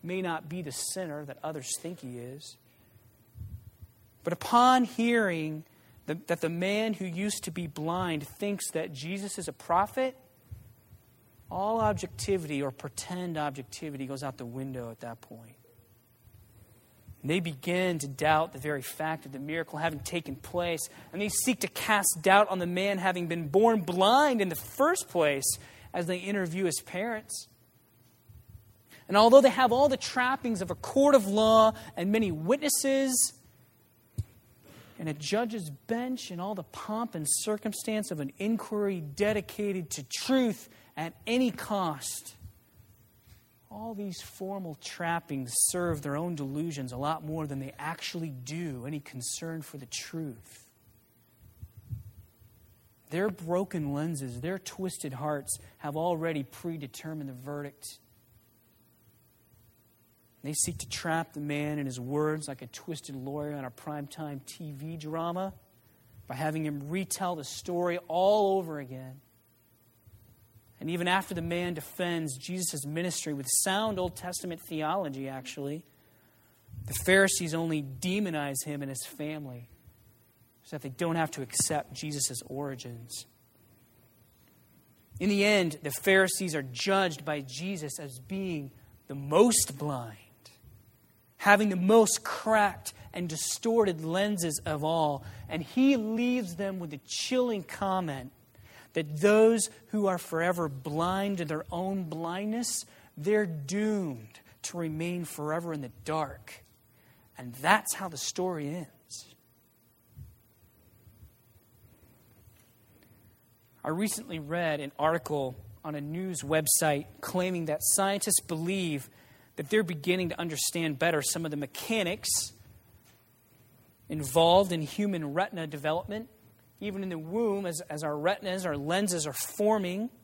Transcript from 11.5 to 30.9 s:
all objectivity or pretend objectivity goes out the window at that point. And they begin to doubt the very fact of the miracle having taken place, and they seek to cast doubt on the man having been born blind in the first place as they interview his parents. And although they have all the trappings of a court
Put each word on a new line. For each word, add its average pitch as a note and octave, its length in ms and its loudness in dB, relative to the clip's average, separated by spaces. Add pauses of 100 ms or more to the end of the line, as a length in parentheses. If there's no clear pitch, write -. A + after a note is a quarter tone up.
all G#3 300 0
objectivity F#3 840 0
or C#3 80 -2
pretend F3 680 -8
objectivity C#3 720 -6
goes C3+ 160 -8
out C3+ 160 -8
the B2 80 -10
window B2+ 460 -6
at - 80 -16
that A#2 200 -12
point. A2+ 360 -20 (1700)
And C#3 80 -2
they F3+ 100 2
begin F3 600 0
to D3 60 -6
doubt D#3 460 2
the C#3 60 -12
very C#3+ 240 -4
fact D#3 420 -4
of C3+ 80 -14
the C#3 60 -10
miracle D#3 400 -6
having D#3 220 -2
taken D#3 360 -6
place, F3 540 -4 (200)
and G3 120 -4
they G#3 80 0
seek - 300 2
to F3+ 80 -2
cast G3+ 520 2
doubt G3 300 8
on F#3+ 80 0
the F3 80 0
man F#3+ 320 0
having F3+ 300 0
been E3 200 -2
born A3 320 6
blind G#3+ 600 6
in F#3 80 0
the D#3+ 40 -2
first - 540 2
place C#3+ 480 2 (380)
as F3+ 100 -2
they F3+ 140 -2
interview F#3 480 -2
his D3+ 160 0
parents. G#3+ 680 -6 (1600)
And F#3+ 80 4
although A#3 240 12
they C4 80 8
have A#3+ 240 6
all C#4 160 6
the B3+ 80 2
trappings B3 640 0
of F3+ 100 -4
a F3 40 -2
court C#4 400 6